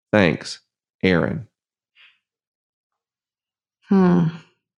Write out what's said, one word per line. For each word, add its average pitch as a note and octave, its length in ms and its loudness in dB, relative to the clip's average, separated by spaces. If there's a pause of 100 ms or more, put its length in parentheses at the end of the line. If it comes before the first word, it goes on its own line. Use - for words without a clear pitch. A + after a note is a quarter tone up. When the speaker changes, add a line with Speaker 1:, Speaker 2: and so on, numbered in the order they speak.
(120)
Speaker 1:
Thanks, F#2+ 480 -2 (420)
Aaron. F2+ 460 -2 (2500)
Speaker 2:
Hmm. F3 380 2 (500)